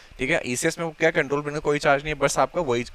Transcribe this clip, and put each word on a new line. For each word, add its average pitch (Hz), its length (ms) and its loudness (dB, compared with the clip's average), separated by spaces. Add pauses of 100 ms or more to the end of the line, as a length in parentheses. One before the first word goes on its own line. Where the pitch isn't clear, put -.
(200)
ठीक 131 100 -2
है। 160 160 0
ईसीएस 123 340 -2
में 170 60 -4
वो 160 140 -6
क्या, 160 120 4
control 147 300 0
प्लेन 147 120 -6
में 156 80 -4
कोई 147 180 0
charge 143 240 2
नहीं 156 100 -4
है, 143 60 -6
बस 139 200 2
आपका 143 220 2
वही 123 340 0